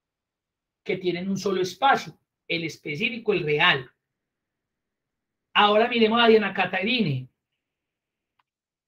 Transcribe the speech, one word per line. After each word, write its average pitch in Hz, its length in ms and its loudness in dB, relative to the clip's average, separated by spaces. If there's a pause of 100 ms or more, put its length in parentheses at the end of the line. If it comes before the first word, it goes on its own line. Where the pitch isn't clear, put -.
(840)
que 190 140 -6
tienen 180 320 -6
un 190 80 -4
solo 185 240 -4
espacio, 226 540 -2 (320)
el 170 180 -4
específico, 190 680 -6
el 160 100 -2
real. 151 460 0 (1700)
Ahora 208 320 4
miremos 233 340 2
a 233 60 6
Diana 208 260 4
Catarine. 185 720 -2 (1600)